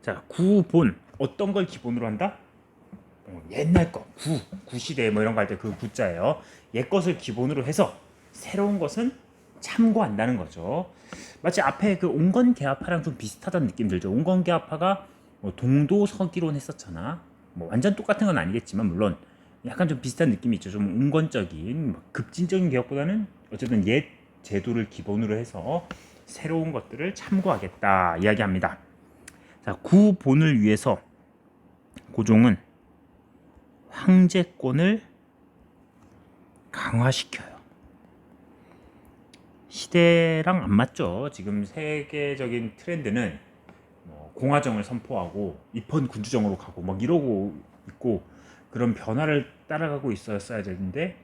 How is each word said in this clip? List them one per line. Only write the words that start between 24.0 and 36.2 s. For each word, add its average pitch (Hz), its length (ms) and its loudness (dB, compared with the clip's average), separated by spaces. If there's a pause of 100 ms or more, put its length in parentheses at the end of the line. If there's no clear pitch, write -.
제도를 107 480 -4
기본으로 104 460 -2
해서 113 500 -6 (400)
새로운 160 460 -6
것들을 147 420 -8
참고하겠다 98 1040 0
이야기합니다. 98 600 2 (840)
자, 101 100 -6
구본을 156 840 6
위해서 104 400 2 (1120)
고종은 110 440 6 (1300)
황제권을 180 1120 4 (1700)